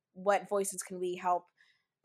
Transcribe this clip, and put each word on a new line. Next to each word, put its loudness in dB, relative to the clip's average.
what 2
voices -2
can -10
we -2
help 0